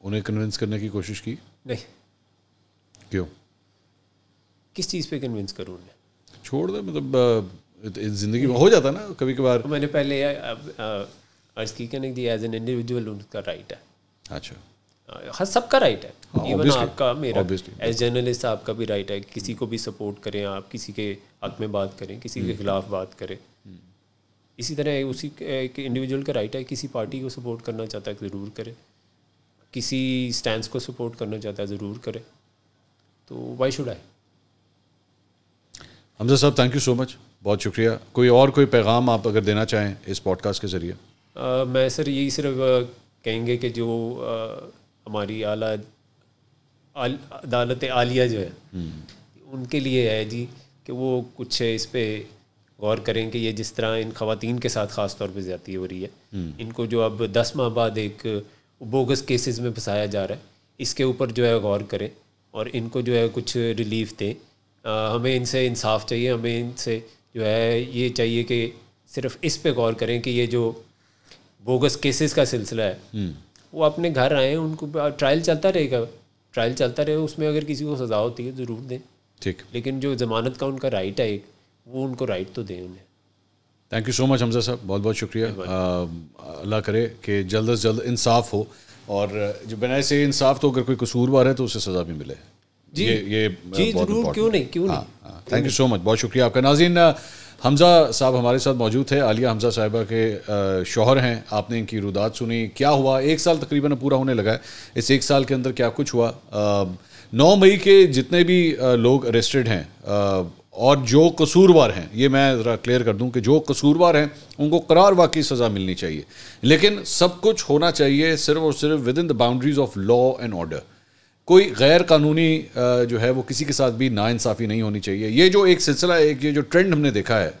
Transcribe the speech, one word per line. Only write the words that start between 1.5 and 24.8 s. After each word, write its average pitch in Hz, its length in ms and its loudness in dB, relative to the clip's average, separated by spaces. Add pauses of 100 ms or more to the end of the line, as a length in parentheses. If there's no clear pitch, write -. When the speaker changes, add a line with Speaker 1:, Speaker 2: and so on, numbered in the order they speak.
Speaker 2:
नहीं। 123 100 -8 (1300)
Speaker 1:
क्यों? 92 140 -4 (1500)
Speaker 2:
किस - 140 -8
चीज़ 160 200 -8
पे 147 100 -8
कन्विंस 110 320 -8
करूँ 92 240 -14
उन्हें? 90 140 -20 (560)
Speaker 1:
छोड़ 170 260 -4
दे, 208 100 -6
मतलब, 147 340 -6
अ, 110 720 -2
इत-, 104 100 -12
इस 104 140 -6
ज़िंदगी 107 360 -2
में 123 80 0
हो 160 140 8
जाता 147 200 6
है 139 60 -4
ना 208 140 -12
कभी 135 240 -4
कभार। 127 240 2
Speaker 2:
तो 139 120 -6
मैंने 143 180 -4
पहले, 143 360 -2
अ, 143 120 -2 (440)
अ, 104 300 -8 (480)
अर्ज़ 110 180 -8
की 117 120 -10
कि 135 120 -10
नहीं 131 140 -8
जी, 123 120 -6
as 113 140 -2
an 113 120 -6
individual 117 560 -6
उनका 104 320 -12
राइट 90 340 -12
है। - 80 -18 (500)
Speaker 1:
अच्छा। - 240 -14 (540)
Speaker 2:
अ, - 260 -18
हर 190 100 -4
सबका 233 320 0
राइट 123 260 2
है। - 100 -18 (180)
Speaker 1:
हाँ, - 120 -2
Speaker 2:
Even - 140 -2
Speaker 1:
obviously, 143 240 4
Speaker 2:
आपका, 120 320 -2
मेरा। 117 300 -2
Speaker 1:
obviously। 92 380 -8
Speaker 2:
As 117 140 -2
journalist 123 500 -2
आपका 110 280 -4
भी 113 120 -8
राइट 101 260 -4
है, 101 100 -8
किसी 110 320 -10
को 113 140 -6
भी 113 100 -6
सपोर्ट 104 420 -10
करें 101 260 -8
आप, 98 260 -10
किसी 104 220 -14
के 101 240 -8 (260)
हक 101 160 -10
में 107 120 -8
बात 98 280 -6
करें, 104 200 -14
किसी - 220 -10
के - 60 -4
Speaker 1:
हम्म। 104 100 -6
Speaker 2:
खिलाफ 98 320 -4
बात 95 240 -8
करें। 95 220 -14
Speaker 1:
हम्म। - 420 -20 (840)
Speaker 2:
इसी 131 160 -10
तरह 143 280 -2